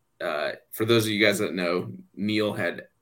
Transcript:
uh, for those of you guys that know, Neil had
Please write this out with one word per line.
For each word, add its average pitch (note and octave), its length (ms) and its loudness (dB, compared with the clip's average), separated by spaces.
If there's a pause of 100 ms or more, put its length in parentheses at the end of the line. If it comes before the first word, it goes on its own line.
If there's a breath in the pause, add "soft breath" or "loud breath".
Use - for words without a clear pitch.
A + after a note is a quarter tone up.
(220)
uh, D2+ 300 -4 (200)
for A2+ 140 -2
those A2+ 200 4
of A2 60 0
you G#2 140 2
guys G#2 140 4
that F2 160 -2
know, F2+ 360 -2 (240)
Neil G#2+ 380 0
had F2+ 340 -4 (140)